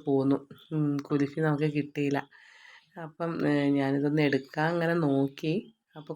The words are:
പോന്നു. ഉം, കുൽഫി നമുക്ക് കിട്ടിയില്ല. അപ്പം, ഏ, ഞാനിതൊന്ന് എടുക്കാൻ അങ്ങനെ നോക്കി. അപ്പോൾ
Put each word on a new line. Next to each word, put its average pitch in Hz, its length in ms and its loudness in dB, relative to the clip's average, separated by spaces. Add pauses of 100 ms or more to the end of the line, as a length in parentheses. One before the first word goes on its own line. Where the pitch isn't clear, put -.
പോന്നു. 139 320 2 (360)
ഉം, 147 240 0 (100)
കുൽഫി 143 400 0
നമുക്ക് 151 300 2
കിട്ടിയില്ല. 143 420 -2 (840)
അപ്പം, 165 280 -6 (180)
ഏ, 147 40 4 (260)
ഞാനിതൊന്ന് 143 500 2
എടുക്കാൻ 139 440 -2
അങ്ങനെ 170 200 0 (140)
നോക്കി. 139 460 0 (440)
അപ്പോൾ 156 180 -12